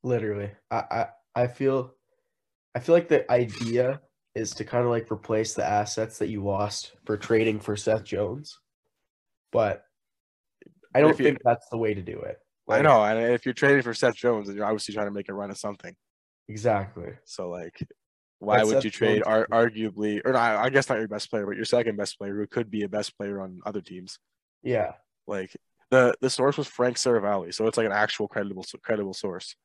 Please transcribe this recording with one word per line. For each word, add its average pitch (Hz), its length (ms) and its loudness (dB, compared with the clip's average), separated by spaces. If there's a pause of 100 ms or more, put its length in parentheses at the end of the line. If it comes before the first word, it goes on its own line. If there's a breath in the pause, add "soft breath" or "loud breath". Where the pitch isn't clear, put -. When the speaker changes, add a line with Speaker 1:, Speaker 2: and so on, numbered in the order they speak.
Speaker 1:
Literally. 104 480 -2 (180)
I, 113 60 -2
I, - 300 -2 (280)
I 123 140 2
feel, 135 460 -2 (800)
I 127 40 -4
feel 165 160 4
like 170 140 4
the 139 240 4
idea 123 680 0 (340)
is 107 180 -6
to - 120 -10
kinda, 123 240 0
like, 117 220 0
replace 110 440 -2
the - 100 -2
assets 104 540 -2
that - 100 -2
you 104 160 -6
lost 101 480 -2 (120)
for 107 120 -2
trading 110 440 2
for 104 160 -4
Seth 110 280 0
Jones. 110 540 -6 (920)
But 107 340 0 (1080)
I 131 60 6
Speaker 2:
If 151 60 8
Speaker 1:
don't 156 140 6
Speaker 2:
you 135 60 4
Speaker 1:
think 139 180 4
that's 120 260 2
the 117 80 -4
way 107 160 0
to 98 80 -8
do - 180 -10
it. - 180 -10 (300)
Speaker 2:
I 139 120 4
Speaker 1:
Like - 20 2
Speaker 2:
know, 131 220 8
and 110 140 2 (160)
if 117 100 -2
you're 123 100 -2
trading 139 280 4
for 120 120 -4
Seth 120 200 2
Jones, 110 320 0
then 98 100 -10
you're 107 80 -4
obviously 104 300 -4
trying 104 140 -2
to 101 40 -8
make 101 160 -8
a 98 60 -10
run 101 160 -6
at 101 80 -10
something. 110 360 -10 (540)
Speaker 1:
Exactly. 104 640 -2 (120)
Speaker 2:
So, 92 240 -10
like, 87 340 -12 (560)
why 104 200 2
Speaker 1:
But 110 80 4
Speaker 2:
would 117 120 4
Speaker 1:
Seth 135 60 0
Speaker 2:
you 107 60 -2
trade - 320 2
Speaker 1:
Jones - 40 0
Speaker 2:
ar-, 110 260 4
arguably, 107 720 0
or 131 80 2
not, 117 240 4
I 120 140 2
guess 135 180 2
not 120 100 0
your 110 100 -4
best 104 220 -8
player, 104 160 -2
but 101 100 -4
your 107 80 -4
second 113 320 2
best 101 220 -6
player 98 180 -8
who 104 100 -4
could 113 240 -4
be 107 120 -4
a 101 60 -4
best 104 280 -6
player 101 240 -8
on 92 260 -12
other 104 140 -6
teams? 92 380 -16 (440)
Speaker 1:
Yeah. 117 320 -2 (320)
Speaker 2:
Like, 95 300 -8 (340)
the, 127 300 6
the 131 100 0
source 135 260 0
was 147 120 -6
Frank 123 280 0
Saravalli, 101 580 0
so 110 120 0
it's, 110 100 0
like, 113 100 2
an 101 60 0
actual 104 360 0
credible 98 340 -6
s-, - 200 -14
credible 101 320 -4
source. 90 500 -8